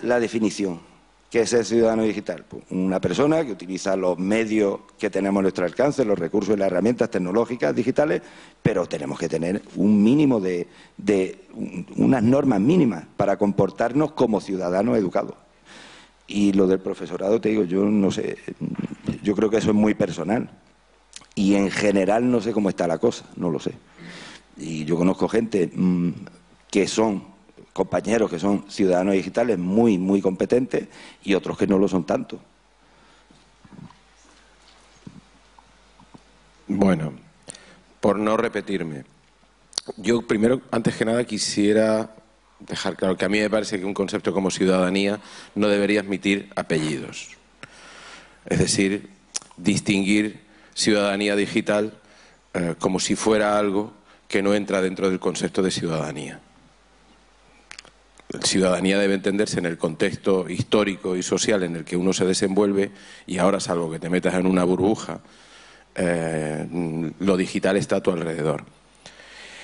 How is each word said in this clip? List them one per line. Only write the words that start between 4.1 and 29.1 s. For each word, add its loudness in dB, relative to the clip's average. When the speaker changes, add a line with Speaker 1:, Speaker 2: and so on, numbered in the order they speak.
Speaker 1:
medios 0
que -2
tenemos 0
a 2
nuestro 0
alcance, 0
los 0
recursos 0
y 0
las 2
herramientas 0
tecnológicas -2
digitales, 0
pero 0
tenemos -8
que -2
tener -2
un 4
mínimo 4
de, -2
de 0
un-, -10
unas 4
normas 4
mínimas 2
para 0
comportarnos 0
como 2
ciudadanos 0
educados. -2
Y 2
lo 4
del 4
profesorado, -2
te 0
digo, 2
yo 0
no 4
sé, -4
yo 0
creo 2
que 2
eso 0
es 4
muy 4
personal. -4
Y 2
en 2
general 2
no 2
sé -4
cómo 0
está -2
la -2
cosa, 0
no -2
lo -2
sé. -6
Y -6
yo 0
conozco 2
gente, 0
mm, 0
que 2
son 0
compañeros, 0
que -6
son 0
ciudadanos 2